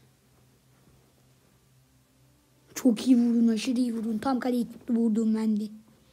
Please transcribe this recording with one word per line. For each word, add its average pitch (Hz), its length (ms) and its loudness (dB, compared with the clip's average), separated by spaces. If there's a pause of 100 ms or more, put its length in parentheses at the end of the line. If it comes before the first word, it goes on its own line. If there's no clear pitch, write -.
(2750)
Çok 233 320 0
iyi 254 100 6
vurdun, 233 320 4
aşırı 226 320 -2
iyi 240 140 -2
vurdun. 220 240 -4
Tam 262 220 -2
kaleyi 247 320 -2
tuttu, - 220 -6
vurdun 226 340 2
Mendy. 220 380 0 (460)